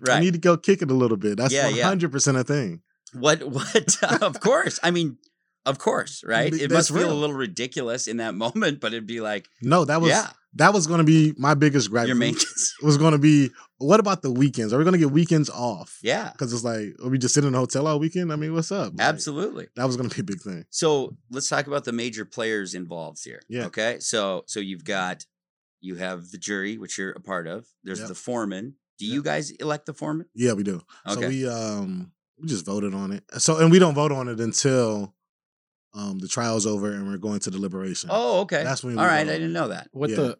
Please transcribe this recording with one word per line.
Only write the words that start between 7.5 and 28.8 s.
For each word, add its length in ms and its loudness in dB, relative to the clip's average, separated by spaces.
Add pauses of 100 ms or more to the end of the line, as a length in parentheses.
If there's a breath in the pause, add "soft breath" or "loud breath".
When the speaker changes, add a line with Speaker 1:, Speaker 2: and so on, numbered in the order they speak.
Speaker 2:
in 100 -4
that 160 -4
<laughs> 120 -4
moment, 340 -2
but 120 -4
it'd 140 -8
be 160 -8
like, 260 -6 (140)
Speaker 1:
No, 240 4
that 160 0
was, 80 4
Speaker 2:
yeah. 200 0 (240)
Speaker 1:
that 200 6
was 120 2
gonna 180 4
be 340 8
my 160 2
biggest 360 4
gripe. 180 2
Speaker 2:
Your 80 2
main 180 2
Speaker 1:
was, 100 0
Speaker 2:
<laughs> 0 -
concern. 420 -4
Speaker 1:
was 120 6
gonna 200 6
be, 320 6 (280 loud breath)
what 220 4
about 220 0
the 80 -2
weekends? 420 2
Are 60 4
we 60 4
gonna 140 4
get 140 4
weekends 380 4
off? 520 -8
Speaker 2:
Yeah. 360 -2
Speaker 1:
'Cause 140 -6
it's 120 -6
like, 300 -6 (100)
are 60 -4
we 80 2
just 160 0
sitting 140 4
in 60 0
a 40 2
hotel 280 0
all 140 0
weekend? 320 -2
I 40 -4
mean, 180 -4
what's 180 -2
up? 240 -4
Like, 100 0
Speaker 2:
Absolutely. 720 -4
Speaker 1:
that 100 -4
was 100 -2
gonna 120 -4
be 120 -6
a 40 -6
big 160 -8
thing. 300 -12
Speaker 2:
So 460 0 (140)
let's 180 -6
talk 200 -2
about 160 -4
the 80 -6
major 320 -6
players 500 -6
involved 500 -12
here. 240 -18
Speaker 1:
Yeah. 180 -8
Speaker 2:
Okay. 340 -4
So, 460 -4
so 140 -10
you've 240 -10
got, 420 -6 (540)
you 160 -12
have 340 -8
the 80 -16
jury, 400 -6
which 200 -12
you're 140 -6
a 80 -18
part 280 -8
of. 180 -12 (180)
There's 160 -10
Speaker 1:
Yep. 80 -12
Speaker 2:
the 80 -14
foreman. 580 -8 (240)